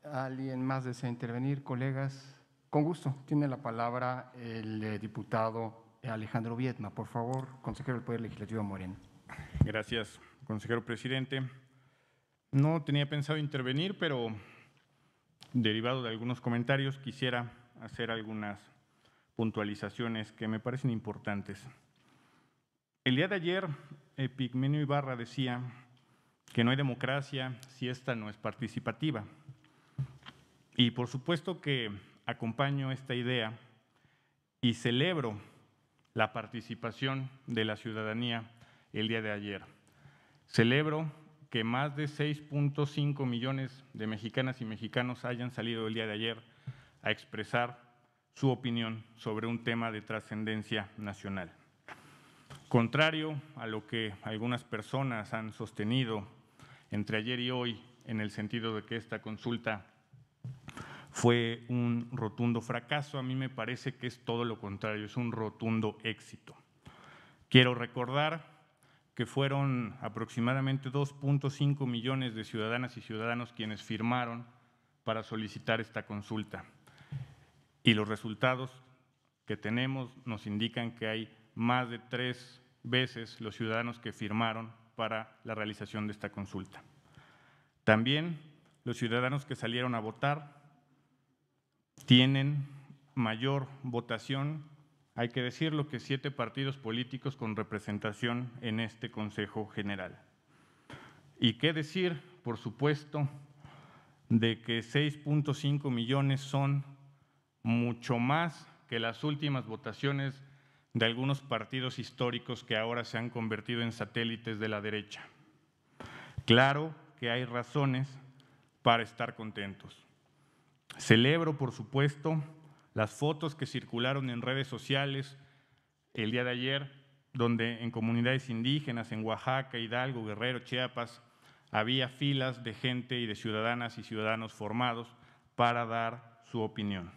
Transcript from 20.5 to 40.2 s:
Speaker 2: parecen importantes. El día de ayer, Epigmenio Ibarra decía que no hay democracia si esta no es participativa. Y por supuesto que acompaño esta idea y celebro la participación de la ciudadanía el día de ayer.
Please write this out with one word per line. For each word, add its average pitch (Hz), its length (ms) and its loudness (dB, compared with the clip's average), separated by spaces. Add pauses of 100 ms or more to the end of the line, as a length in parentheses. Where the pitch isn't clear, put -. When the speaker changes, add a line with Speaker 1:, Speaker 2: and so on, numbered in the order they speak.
Speaker 2:
parecen 123 320 0
importantes. 101 720 -4 (1400)
El 127 120 6
día 165 120 4
de 202 80 0
ayer, 180 320 0 (480)
Epigmenio 131 640 0
Ibarra 143 360 0
decía 123 440 -2 (920)
que 117 120 6
no 117 60 6
hay 131 60 6
democracia 131 840 0 (100)
si - 200 -4
esta 127 260 -2
no 110 140 -6
es 104 80 -12
participativa. 113 880 -2 (1500)
Y 120 140 6
por 123 180 -4
supuesto 165 520 -2
que 127 300 -2 (360)
acompaño 135 640 0
esta 127 220 -6
idea 120 440 0 (1000)
y 117 140 4
celebro 127 640 2 (760)
la 110 200 2
participación 120 960 -4 (160)
de 113 180 2
la 107 120 0
ciudadanía 110 720 -2 (420)
el 107 160 0
día 113 140 0
de 107 100 -2
ayer. 101 300 -4 (840)